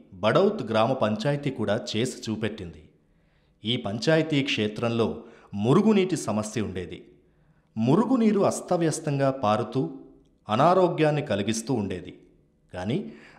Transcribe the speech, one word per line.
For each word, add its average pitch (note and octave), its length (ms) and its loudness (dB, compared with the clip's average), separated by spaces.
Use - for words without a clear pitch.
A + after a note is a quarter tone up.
బడౌత్ B2+ 500 2
గ్రామ A2 300 2
పంచాయతీ C3 580 0
కూడా G#2+ 280 -2
చేసి - 360 -4
చూపెట్టింది. F#2 580 -8
ఈ A#2+ 120 0
పంచాయతీ C#3 640 0
క్షేత్రంలో A2+ 800 -2
మురుగునీటి F3+ 640 2
సమస్య G#2+ 440 -4
ఉండేది. F2+ 460 -8
మురుగునీరు G#3 640 2
అస్తవ్యస్తంగా D3 920 0
పారుతూ A#2+ 680 0
అనారోగ్యాన్ని D3+ 720 4
కలిగిస్తూ A2 520 -2
ఉండేది. F#2 460 -6
కానీ A#2 400 -4